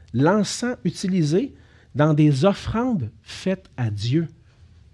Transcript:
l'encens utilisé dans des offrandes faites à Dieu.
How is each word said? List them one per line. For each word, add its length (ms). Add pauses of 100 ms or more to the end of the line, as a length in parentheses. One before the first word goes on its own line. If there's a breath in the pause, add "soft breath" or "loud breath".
(140)
l'encens 640 (100)
utilisé 680 (420 soft breath)
dans 180
des 320
offrandes 640 (140)
faites 520
à 140
Dieu. 380 (680 soft breath)